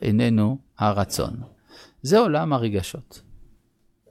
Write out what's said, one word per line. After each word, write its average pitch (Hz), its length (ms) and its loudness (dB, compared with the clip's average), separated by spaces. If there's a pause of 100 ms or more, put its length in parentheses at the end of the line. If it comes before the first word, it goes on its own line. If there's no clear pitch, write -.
איננו 113 560 2 (200)
הרצון. 104 600 -2 (640)
זה 160 160 4
עולם 160 340 2
הרגשות. 113 720 -4 (880)